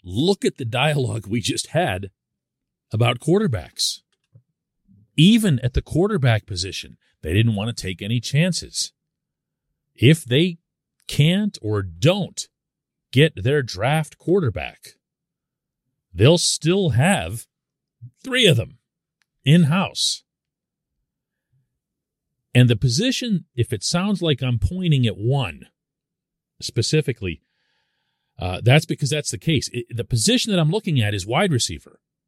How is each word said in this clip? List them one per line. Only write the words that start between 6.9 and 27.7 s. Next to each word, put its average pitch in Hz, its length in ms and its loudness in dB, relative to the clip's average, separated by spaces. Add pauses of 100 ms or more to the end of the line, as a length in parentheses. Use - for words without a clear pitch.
they 80 140 -4
didn't 113 220 4
want 110 200 -6
to - 60 -12
take 92 180 -8
any 113 200 -4
chances. - 720 -4 (1000)
If 156 300 2
they 165 320 -2 (520)
can't 190 540 0
or 107 180 -2
don't 98 680 -2 (640)
get 151 200 4 (100)
their 135 200 0
draft 131 560 -4
quarterback, 107 720 -4 (1200)
they'll 123 240 6
still 175 540 0
have 117 560 0 (760)
three 254 240 2
of 131 120 6
them - 180 -6 (680)
in-house. 156 800 2 (2250)
And 123 140 8
the 117 80 4
position, 196 800 -2
if 120 180 -2
it 104 100 -6
sounds 185 380 -2
like 156 220 0
I'm 123 160 -2
pointing 165 480 0
at 90 100 -2
one 107 520 -4 (920)
specifically, 113 800 -4 (1000)